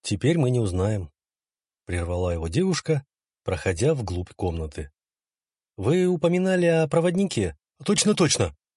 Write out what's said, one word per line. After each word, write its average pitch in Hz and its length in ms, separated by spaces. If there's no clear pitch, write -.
теперь 139 360
мы 127 120
не 123 100
узнаем", 95 500
прервала 87 460
его 82 180
девушка, 160 560
проходя 95 500
вглубь 92 400
комнаты. 80 560
"Вы 165 300
упоминали 180 600
о 165 220
проводнике?" 170 680
"Точно, 208 300
точно!" 110 420